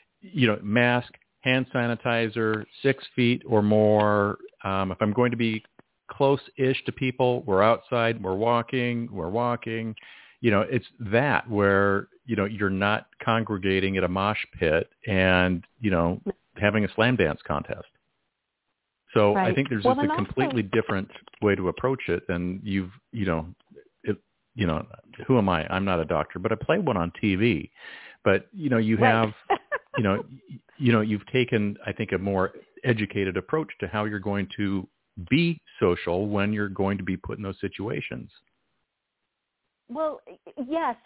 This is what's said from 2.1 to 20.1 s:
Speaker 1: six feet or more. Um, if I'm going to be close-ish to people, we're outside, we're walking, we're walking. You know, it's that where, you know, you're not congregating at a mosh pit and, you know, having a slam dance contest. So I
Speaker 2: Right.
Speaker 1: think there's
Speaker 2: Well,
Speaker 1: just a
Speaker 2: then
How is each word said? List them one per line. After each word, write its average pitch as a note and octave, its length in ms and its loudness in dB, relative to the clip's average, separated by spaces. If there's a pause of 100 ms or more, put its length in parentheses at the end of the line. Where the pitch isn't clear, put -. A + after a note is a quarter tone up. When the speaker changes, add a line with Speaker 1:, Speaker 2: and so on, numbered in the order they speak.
Speaker 1:
six C3+ 220 2 (120)
feet B2 300 2
or A2 160 4
more. G#2 760 4 (260)
Um, F#2+ 280 -2
if F#2 100 -8
I'm G#2 120 2
going B2 180 2
to A#2 60 -4
be A2+ 260 -2 (460)
close-ish C#3 760 0
to - 60 -4
people, B2+ 540 -2
we're G2 160 4
outside, A#2 640 2
we're F#2+ 120 -2
walking, A#2 760 -2
we're F2 180 -6
walking. A2+ 640 -4 (460)
You A#2 100 4
know, G2+ 100 6
it's C3+ 240 -2 (140)
that A#2+ 500 2
where, G2+ 580 2 (180)
you A#2 100 -4
know, G2+ 100 0
you're G2+ 240 -2
not G2+ 380 0 (160)
congregating G2 720 0
at F#2 60 2
a F2+ 40 2
mosh F#2+ 320 -2 (180)
pit D#2+ 320 0 (180)
and, F#2 560 4 (160)
you G#2 120 0
know, E2+ 300 0 (340)
having G#2 300 2
a - 100 -8
slam A#2+ 200 2
dance E2 300 0
contest. - 420 -6 (1300)
So G#2 200 6
I A2+ 140 2
Speaker 2:
Right. - 80 0
Speaker 1:
think C#3 140 0
there's A2 140 -2
Speaker 2:
Well, B3+ 120 4
Speaker 1:
just C#4 80 0
a C#4+ 40 2
Speaker 2:
then D4+ 40 -2